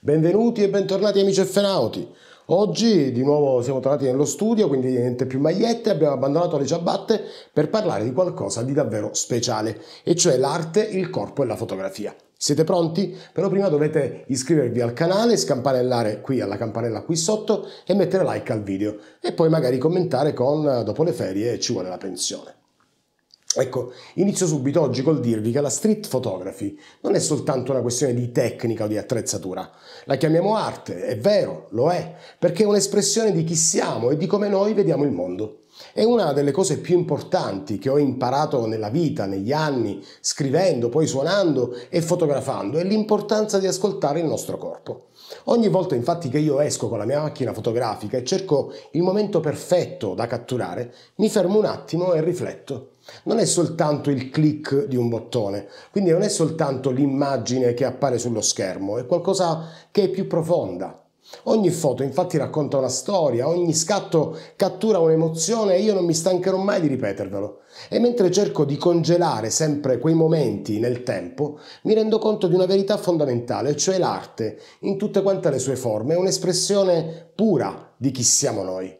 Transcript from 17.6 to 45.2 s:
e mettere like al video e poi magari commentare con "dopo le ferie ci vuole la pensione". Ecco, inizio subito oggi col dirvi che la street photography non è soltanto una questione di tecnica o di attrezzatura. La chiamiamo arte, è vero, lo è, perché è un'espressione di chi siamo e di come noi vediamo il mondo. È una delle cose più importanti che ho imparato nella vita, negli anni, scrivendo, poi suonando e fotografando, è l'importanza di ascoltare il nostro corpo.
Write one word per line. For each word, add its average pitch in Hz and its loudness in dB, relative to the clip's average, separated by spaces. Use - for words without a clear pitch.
e - 2
mettere 185 2
like 110 -4
al 107 -2
video 98 -2
e 349 -4
poi 170 4
magari 135 4
commentare 127 2
con 139 2
"dopo 107 0
le 165 0
ferie 101 -2
ci - -2
vuole 92 -4
la 90 -10
pensione". - -8
Ecco, 127 -2
inizio 185 0
subito 143 0
oggi 127 0
col 147 2
dirvi 113 0
che 135 0
la 143 -2
street 214 0
photography 101 -6
non - 0
è 180 4
soltanto 139 -2
una 127 0
questione 120 0
di 120 -4
tecnica 113 -2
o - -2
di 107 -2
attrezzatura. 92 -6
La 139 0
chiamiamo 170 2
arte, 113 -6
è - -4
vero, 190 0
lo 131 2
è, 170 -4
perché 180 2
è 208 4
un'espressione 208 2
di 165 2
chi 165 -4
siamo 127 0
e 147 2
di 165 -2
come 202 0
noi 202 2
vediamo 156 2
il 143 2
mondo. 107 -6
È 214 0
una 214 2
delle 143 2
cose 147 0
più - 2
importanti 123 -2
che 135 -2
ho 143 4
imparato 131 0
nella 110 -4
vita, 127 0
negli 98 -4
anni, 143 -2
scrivendo, 139 0
poi 156 2
suonando 139 0
e 175 2
fotografando, 139 0
è 175 -2
l'importanza 208 0
di 190 0
ascoltare 156 0
il 165 0
nostro 104 -4
corpo. - -12